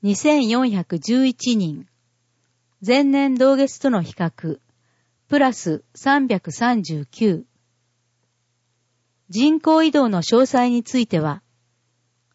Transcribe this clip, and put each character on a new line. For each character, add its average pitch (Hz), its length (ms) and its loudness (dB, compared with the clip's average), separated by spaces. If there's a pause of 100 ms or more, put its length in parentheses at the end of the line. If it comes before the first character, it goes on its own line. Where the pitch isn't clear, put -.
二 202 120 0
千 294 320 2
四 240 220 0
百 175 300 -4
十 254 260 0
一 247 300 -2
人。 156 320 -4 (960)
前 254 200 2
年 277 280 2
同 262 220 2
月 269 240 -2
と 277 100 0
の 208 140 0
比 - 100 -10
較、 165 460 -6 (680)
プ 285 120 0
ラ 262 140 2
ス 156 300 -6 (120)
三 269 320 0
百 196 240 -4
三 233 320 -2
十 147 240 -8
九。 202 400 -2 (1800)
人 277 320 2
口 320 220 2
移 320 80 2
動 277 180 2
の 190 140 -2
詳 233 240 2
細 247 240 0
に 240 140 -2
つ - 160 -4
い 233 80 0
て 170 120 -2
は、 151 220 -4 (920)